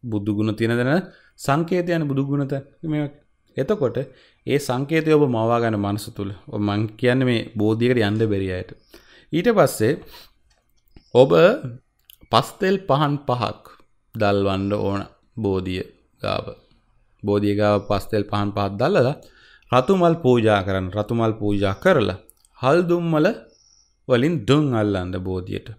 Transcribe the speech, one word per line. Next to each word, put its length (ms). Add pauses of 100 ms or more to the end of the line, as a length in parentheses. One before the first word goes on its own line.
බුදු 300
ගුණ 220
තියෙන 200
තැන 280 (300)
සංකේතයනේ 760
බුදු 160
ගුණ 220
තැන. 160 (180)
මේ 260 (500)
එතකොට 400 (500)
ඒ 120
සංකේතය 520
ඔබ 140
මවා 340
ගන්න 200
මනස 300
තුල. 220 (140)
ඔබ 160
මං 200 (100)
කියන්නේ 380
මේ 120 (120)
බෝධියකට 500
යන්න 180
බැරි 300
අයට. 200 (600)
ඊට 160
පස්සේ 440 (1200)
ඔබ 180 (960)
පස්තෙල් 540
පහන් 380
පහක් 440 (520)
දල්වන්න 600
ඕන 260 (340)
බෝධිය 480 (340)
ගාව. 280 (800)
බෝධිය 320
ගාව 280
පස්තෙල් 400
පහන් 280
පහක් 240
දැල්ලලා 400 (560)
රතු 240
මල් 200
පූජා 460
කරන්න. 280
රතු 240
මල් 200
පූජා 420
කරලා 420 (420)
හල් 240
දුම් 220
මල 220 (800)
වලින් 280 (100)
දුම් 280
අල්ලන්න 460
බෝධියට. 480 (120)